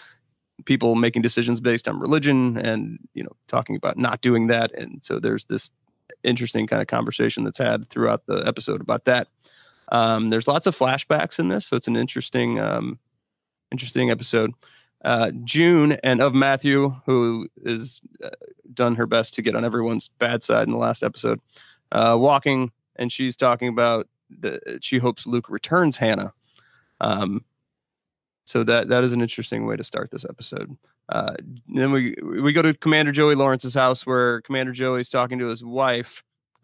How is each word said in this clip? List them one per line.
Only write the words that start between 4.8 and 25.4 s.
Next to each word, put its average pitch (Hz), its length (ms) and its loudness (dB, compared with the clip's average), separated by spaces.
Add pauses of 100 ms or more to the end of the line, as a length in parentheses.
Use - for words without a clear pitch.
so - 160 -4
there's 110 260 -4
this - 260 -6 (520)
interesting 120 440 -2
kind 110 140 0
of 107 60 -6
conversation 117 560 -2
that's 107 140 -6
had 113 320 -2
throughout 113 380 -2
the 104 100 -2 (100)
episode - 340 -4
about 113 240 -4
that. 123 220 2 (640)
Um, 113 380 2
there's 113 180 0
lots 151 200 2
of 175 100 0
flashbacks 143 640 0
in 170 100 0
this, 196 160 -2
so - 100 -2
it's 120 120 -2
an 117 80 0
interesting, 120 640 -2
um, 120 400 -4 (720)
interesting 127 400 -2
episode. 113 400 0 (520)
Uh, 117 280 2 (120)
June 151 500 4 (100)
and 127 180 4
of 135 120 4
Matthew, 139 560 4 (160)
who 117 420 0 (160)
is, 117 380 -8 (220)
uh, - 60 -10 (440)
done 120 220 2
her 113 120 2
best 113 260 2
to - 80 -6
get 110 140 0
on 117 100 0
everyone's 117 440 -2 (100)
bad 117 240 0
side 113 240 2
in 117 40 -2
the 117 60 -2
last 117 260 -2
episode, 113 360 -2 (520)
uh, 113 260 4
walking, 135 540 2 (260)
and 120 140 -4
she's 127 240 -4
talking 123 320 2
about 117 400 0 (220)
the, - 520 -8
she - 180 0
hopes 123 260 -2
Luke 120 240 -4